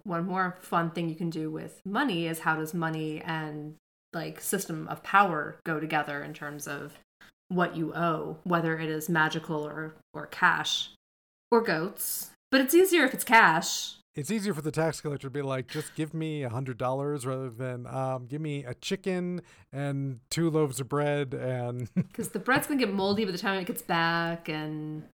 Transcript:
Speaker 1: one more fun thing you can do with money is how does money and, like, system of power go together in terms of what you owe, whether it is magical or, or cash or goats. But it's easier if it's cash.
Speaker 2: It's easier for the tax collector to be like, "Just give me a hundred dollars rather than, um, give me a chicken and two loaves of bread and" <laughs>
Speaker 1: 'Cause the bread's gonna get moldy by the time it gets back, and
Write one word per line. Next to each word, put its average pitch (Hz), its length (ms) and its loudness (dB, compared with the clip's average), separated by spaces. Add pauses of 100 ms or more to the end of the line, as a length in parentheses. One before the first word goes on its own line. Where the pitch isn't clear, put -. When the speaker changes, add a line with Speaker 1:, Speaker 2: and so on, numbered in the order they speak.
Speaker 1:
one 175 220 -2
more 180 340 0
fun 170 320 0
thing 170 180 -2
you 156 60 -4
can 170 140 -2
do 156 220 -4
with 156 340 -8
money 196 420 0
is 165 120 -2
how 160 180 2
does 156 160 -4
money 160 480 -2
and, 151 540 -6 (380)
like, 160 280 -6
system 160 480 -2
of - 140 -8
power 175 600 4
go 156 160 -2
together 151 440 -2
in 147 100 -10
terms 147 340 -10
of 143 300 -8 (520)
what 175 280 2
you 151 180 -2
owe, 160 480 0
whether 165 340 2
it 160 120 -2
is 156 180 -4
magical 156 580 2
or, 156 280 -8 (200)
or 151 120 -10
cash - 640 0 (640)
or 226 100 4
goats. 185 680 -2 (200)
But 269 100 6
it's 262 120 0
easier 349 320 8
if 262 80 2
it's - 100 -4
cash. 196 720 6 (200)
Speaker 2:
It's 147 160 -4
easier 208 220 0
for 147 80 -8
the 147 100 -2
tax 160 300 0
collector 139 260 -4
to 127 40 -10
be 143 100 -2
like, 131 260 -2
"Just - 260 -6
give 156 200 -4
me 156 300 -2
a 120 60 -2
hundred 127 280 -4
dollars 135 480 0
rather 131 240 -2
than, 123 360 -6
um, 131 420 -4
give 147 120 -6
me 147 240 -4
a 123 100 -6
chicken 180 680 -2 (320)
and 139 560 -4
two 165 200 2
loaves 151 300 2
of 127 80 -4
bread 143 460 2
and" 123 640 -2
<laughs> - 180 0
Speaker 1:
'Cause 226 160 -4
the 208 100 -4
bread's 277 260 4
gonna 285 140 2
get 208 140 2
moldy 202 320 2
by 185 60 0
the 180 60 -2
time 196 220 0
it 180 80 -4
gets - 140 -4
back, 170 680 0
and 156 560 -4 (160)